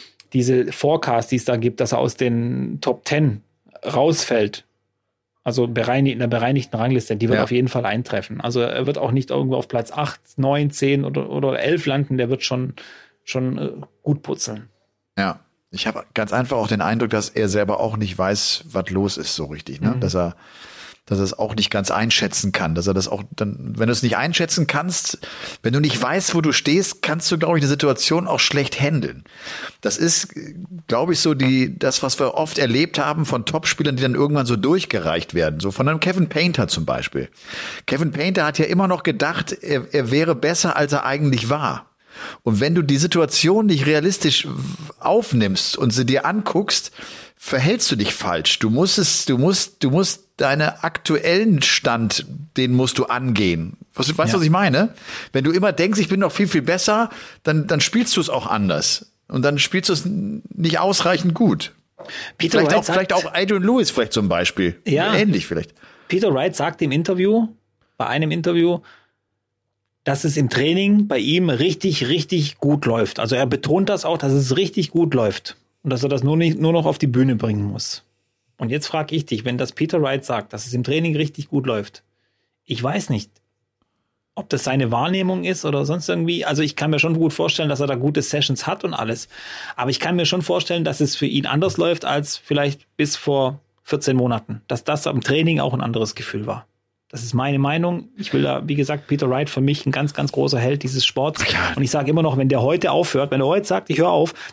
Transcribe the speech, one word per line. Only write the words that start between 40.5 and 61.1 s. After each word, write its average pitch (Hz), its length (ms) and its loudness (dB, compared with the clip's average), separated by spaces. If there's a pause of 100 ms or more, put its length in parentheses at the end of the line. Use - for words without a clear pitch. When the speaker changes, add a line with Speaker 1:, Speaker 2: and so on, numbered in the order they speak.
Speaker 2:
als 143 160 0
er 139 140 -2
eigentlich 131 420 0
war. 139 380 -2 (560)
Und 107 180 2
wenn 147 140 2
du 175 80 4
die 139 160 2
Situation 170 640 2
nicht 151 220 4
realistisch 151 600 2
w-, 143 40 -8 (480)
aufnimmst 113 800 2
und 120 120 2
sie 120 140 2
dir 131 220 2
anguckst, - 640 0 (420)
verhältst 151 560 0
du 135 60 0
dich - 160 0
falsch. - 460 0
Du 113 100 2
musst 160 300 2
es, - 260 2
du 131 140 2
musst, 185 460 2
du 131 60 4
musst 180 340 0 (140)
deine 143 460 0
aktuellen 170 800 2
Stand, - 640 0 (300)
den 127 160 2
musst 127 260 2
du - 80 2
angehen. 104 720 0 (180)
Was, 139 220 -2
weißt 220 160 2
du, 208 40 2
Speaker 1:
Ja. 185 40 4
Speaker 2:
was 160 40 4
ich 156 60 6
meine? 185 400 4 (420)
Wenn 135 120 2
du 156 80 4
immer 185 200 4
denkst, 190 280 2
ich 170 80 2
bin 190 120 2
noch 185 120 2
viel, 202 160 2
viel 156 140 2
besser, 208 480 2 (340)
dann, 156 240 2
dann 156 120 2
spielst - 360 2
du 202 40 2
es 156 100 -2
auch 123 160 -2
anders. 95 640 0 (160)
Und - 160 -2
dann 143 160 2
spielst 185 280 0
du 196 40 2
es 156 120 -2
n-, 202 380 -4 (100)
nicht 165 280 0
ausreichend 180 540 2